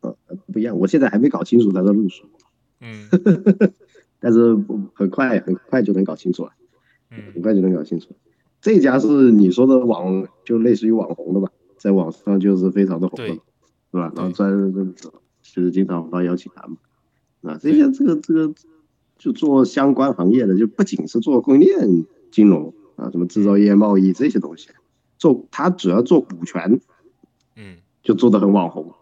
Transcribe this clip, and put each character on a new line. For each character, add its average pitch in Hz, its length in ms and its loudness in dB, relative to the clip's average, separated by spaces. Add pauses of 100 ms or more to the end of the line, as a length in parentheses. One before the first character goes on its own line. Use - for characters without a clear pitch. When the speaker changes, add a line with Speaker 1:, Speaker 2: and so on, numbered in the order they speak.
Speaker 1:
啊， - 100 -10 (400)
不 147 60 -6
一 - 40 -2
样， - 160 -6
我 190 80 0
现 160 140 0
在 131 80 0
还 104 100 -2
没 135 120 2
搞 - 120 -8
清 117 180 2
楚 101 120 2
他 90 80 -2
的 101 140 2
路 107 160 0
数。 - 160 -20 (560)
Speaker 2:
嗯。 113 260 -20 (560)
Speaker 1:
<laughs> - 560 -8
但 120 100 -2
是 117 240 4 (400)
很 98 140 -4
快， 123 320 -2
很 92 140 -4
快 127 280 -4
就 - 120 -2
能 98 100 0
搞 - 100 -6
清 - 160 -8
楚 - 140 -6
了。 - 80 -18 (580)
Speaker 2:
嗯。 104 220 -20
Speaker 1:
很 85 80 -12
快 104 140 -2
就 95 80 2
能 92 120 0
搞 78 80 -6
清 82 160 -8
楚。 - 160 -16 (440)
这 214 220 2
家 135 180 2
是 135 320 4
你 95 200 6
说 - 160 2
的 131 120 4
网， 95 480 -2 (180)
就 117 140 -2
类 113 160 2
似 107 140 -2
于 - 20 2
网 107 240 -2
红 - 180 -10
的 98 80 -2
吧， 95 80 -4 (280)
在 101 160 -2
网 90 180 0
上 98 300 -4
就 98 160 0
是 92 140 -2
非 98 140 0
常 87 160 -4
的 92 60 -4
红 - 120 -10
的， 120 80 -10
Speaker 2:
对。 85 80 -8
Speaker 1:
是 80 60 -14 (520)
吧？ 87 200 -6
Speaker 2:
对。 - 40 -16
Speaker 1:
然 90 100 -8
后 90 60 -6
专， 98 400 -6 (680)
就 - 200 -10
是 90 80 -2
经 92 160 -2
常 85 240 -10
发 90 140 -6
邀 87 100 -4
请 - 180 -12
函 - 160 -20
嘛。 80 80 -16 (680)
啊， 78 180 -12
这 294 120 -4
些， 294 120 4
Speaker 2:
对。 269 80 2
Speaker 1:
这 269 120 -2
个， 175 120 0
这 - 180 -4
个， 160 200 -2 (640)
就 - 120 -6
做 135 340 2
相 139 300 0
关 135 200 -2
行 87 160 0
业 120 160 2
的， 92 100 0
就 110 100 2
不 - 160 -4
仅 - 240 -4
是 - 140 -4
做 131 200 0
供 - 140 2
应 139 60 6
链 165 460 2 (260)
金 104 160 6
融 80 260 0 (220)
啊， 58 140 -12
什 85 80 -6
么 90 80 -2
制 101 180 -2
造 101 120 2
业、 104 180 4
贸 101 240 4
易 95 140 2
这 139 160 -2
些 107 120 -2
东 80 160 -12
西， - 140 -20 (460)
做， - 360 0
他 160 180 -2
主 131 200 -4
要 104 120 0
做 180 180 2
股 85 240 -12
权， 90 360 -2 (760)
Speaker 2:
嗯。 98 220 -20 (260)
Speaker 1:
就 110 120 0
做 120 160 4
得 101 100 2
很 98 120 2
网 92 160 0
红 80 340 -14